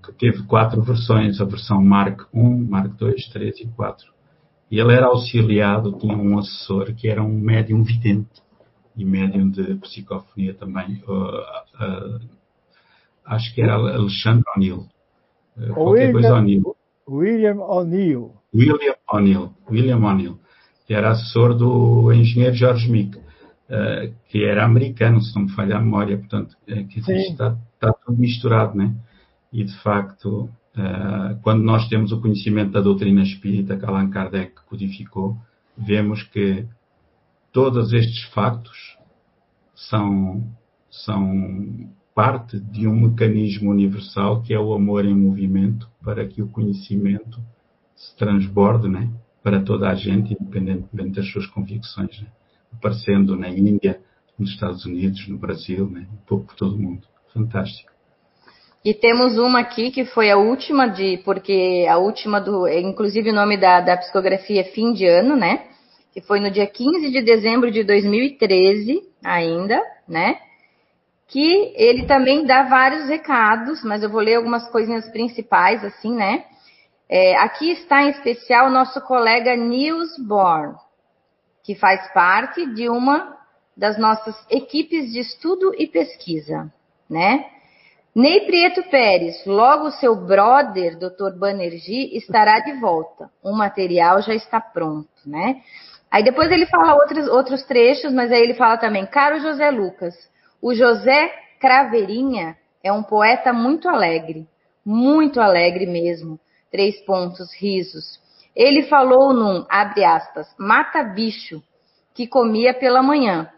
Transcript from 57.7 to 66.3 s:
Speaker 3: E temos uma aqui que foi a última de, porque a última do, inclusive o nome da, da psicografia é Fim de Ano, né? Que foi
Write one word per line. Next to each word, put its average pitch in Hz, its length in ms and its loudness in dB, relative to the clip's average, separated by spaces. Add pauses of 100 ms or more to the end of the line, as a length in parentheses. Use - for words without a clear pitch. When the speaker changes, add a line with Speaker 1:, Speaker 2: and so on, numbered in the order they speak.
Speaker 3:
E 214 100 0
temos 233 420 2
uma 247 240 2
aqui 233 300 -6
que 262 140 -4
foi 220 260 2
a 202 60 6
última 254 500 2
de, 190 380 -4
porque 185 640 0
a 165 80 4
última 208 420 -2
do, 190 280 -2
inclusive 196 640 -2
o 214 40 0
nome 208 240 2
da, 180 220 6
da 180 160 2
psicografia 190 640 -2
é - 20 -2
Fim 226 280 -4
de 190 140 0
Ano, 190 300 4
né? 208 300 -2 (460)
Que 190 80 -16
foi 202 200 -2